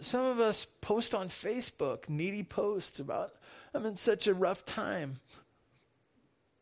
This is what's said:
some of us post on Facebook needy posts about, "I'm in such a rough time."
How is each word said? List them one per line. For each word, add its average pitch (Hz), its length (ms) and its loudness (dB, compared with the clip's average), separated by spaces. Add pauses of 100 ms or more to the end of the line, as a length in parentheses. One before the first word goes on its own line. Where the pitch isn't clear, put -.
some 254 240 0
of 254 160 2
us 220 240 6
post - 500 0
on 190 140 -2
Facebook 170 800 0
needy 180 360 -2
posts - 560 -4
about, 156 320 -6 (420)
"I'm 247 100 -4
in 214 120 -4
such - 320 4
a 202 40 6
rough 185 320 0
time." 160 560 -6 (1400)